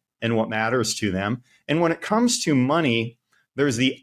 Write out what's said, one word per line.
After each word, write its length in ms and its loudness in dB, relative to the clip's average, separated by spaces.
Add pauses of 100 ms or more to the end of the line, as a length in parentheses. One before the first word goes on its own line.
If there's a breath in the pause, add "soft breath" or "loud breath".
(220)
and 160 0
what 100 0
matters 480 -2
to 160 -2
them. 300 -2 (260 soft breath)
And 140 0
when 100 2
it 80 -4
comes 440 0
to 120 2
money, 640 0 (400)
there's 200 0
the 260 0